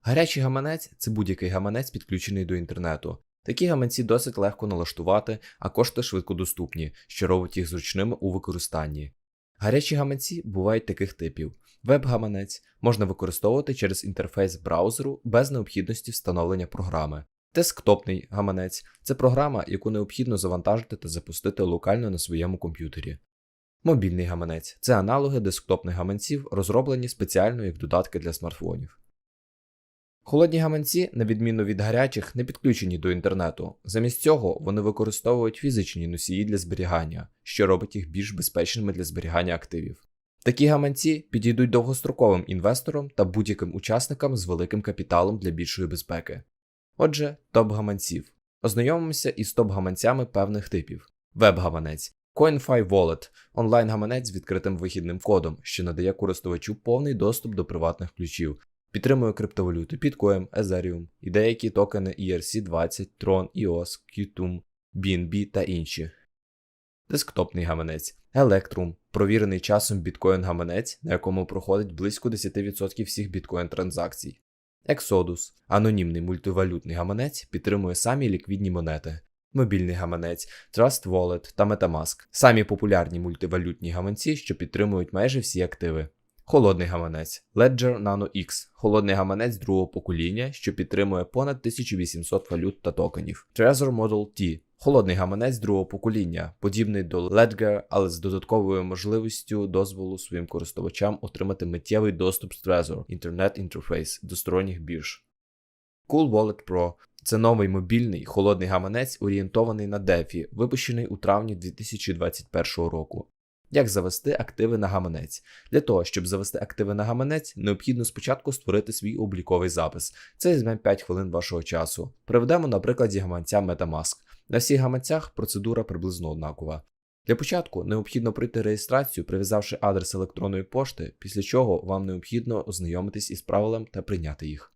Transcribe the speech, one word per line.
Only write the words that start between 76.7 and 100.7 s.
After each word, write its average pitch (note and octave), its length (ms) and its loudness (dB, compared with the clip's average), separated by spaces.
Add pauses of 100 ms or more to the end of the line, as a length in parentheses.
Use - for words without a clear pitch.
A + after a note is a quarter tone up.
гаманець, G2+ 480 -4
підтримує G2+ 500 0
самі B2+ 340 0
ліквідні F#2+ 420 -2
монети. D#2+ 500 -4 (320)
Мобільний F#2+ 420 2
гаманець, E2+ 540 -4 (300)
Trust B2 280 6
Wallet F2+ 500 0
та G2+ 80 4
MetaMask — F2 520 0 (140)
самі A#2 340 8
популярні F2 560 2
мультивалютні F2 720 -4
гаманці, G2+ 460 -2
що - 180 -6
підтримують F#2 580 0
майже B2+ 280 2
всі F#2 200 -4
активи. E2 480 -2 (380)
Холодний F#2+ 400 6
гаманець, E2 680 -6
Ledger B2 480 4
Nano G2+ 340 -2
X — - 360 -6
холодний G#2 420 2
гаманець G2 420 0
другого F#2 300 0
покоління, F#2+ 640 -4
що G2+ 240 -6
підтримує G2 480 0
понад C3+ 380 -2
тисячу A#2 340 -4
вісімсот E2+ 540 -4
валют F2 320 -2
та E2+ 100 -2
токенів. E2 600 -4
Trezor C3 360 6
Model A2 500 0
T — E2 200 -2 (160)
холодний G#2+ 400 6
гаманець G#2 420 0
другого G2 280 2
покоління, F2 720 -2
подібний G2+ 420 0
до F2 260 -2
Ledger, G#2 600 4
але F#2+ 200 4
з E2+ 100 -10
додатковою F#2+ 640 0
можливістю G#2 840 -4
дозволу F#2+ 520 -2
своїм E2+ 280 -8
користувачам F2+ 760 -4